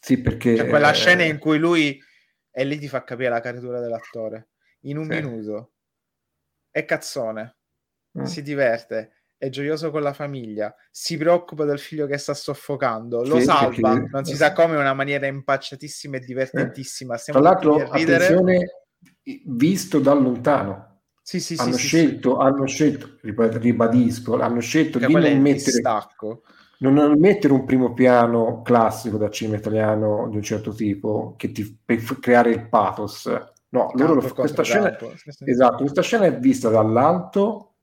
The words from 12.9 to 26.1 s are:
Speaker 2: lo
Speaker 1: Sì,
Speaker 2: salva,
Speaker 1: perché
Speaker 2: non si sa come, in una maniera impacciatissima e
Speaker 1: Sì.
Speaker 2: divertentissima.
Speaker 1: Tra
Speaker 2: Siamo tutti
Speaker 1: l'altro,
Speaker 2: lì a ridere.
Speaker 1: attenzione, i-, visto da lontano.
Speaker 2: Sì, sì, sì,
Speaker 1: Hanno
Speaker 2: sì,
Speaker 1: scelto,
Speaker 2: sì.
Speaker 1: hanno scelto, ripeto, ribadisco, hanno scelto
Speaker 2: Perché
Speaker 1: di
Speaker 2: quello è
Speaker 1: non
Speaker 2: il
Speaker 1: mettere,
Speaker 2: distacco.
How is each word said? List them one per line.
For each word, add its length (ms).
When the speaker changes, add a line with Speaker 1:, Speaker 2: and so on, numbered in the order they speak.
Speaker 2:
lo 160
Speaker 1:
Sì, 60
Speaker 2:
salva, 220
Speaker 1:
perché 180
Speaker 2:
non 120
si 140
sa 160
come, 220
in 40
una 140
maniera 340
impacciatissima 920
e 40
Speaker 1:
Sì. 60
Speaker 2:
divertentissima. 880
Speaker 1:
Tra 80
Speaker 2:
Siamo 180
tutti 260
Speaker 1:
l'altro, 80
Speaker 2:
lì 60
a 160
ridere. 280
Speaker 1:
attenzione, 400
i-, 240
visto 520
da 140
lontano. 880
Speaker 2:
Sì, 180
sì, 180
sì, 60
Speaker 1:
Hanno 140
Speaker 2:
sì, 100
Speaker 1:
scelto, 500
Speaker 2:
sì. 80
Speaker 1:
hanno 220
scelto, 540
ripeto, 360
ribadisco, 840
hanno 200
scelto 400
Speaker 2:
Perché 80
Speaker 1:
di 40
Speaker 2:
quello 140
è 40
Speaker 1:
non 80
Speaker 2:
il 60
Speaker 1:
mettere, 280
Speaker 2:
distacco. 720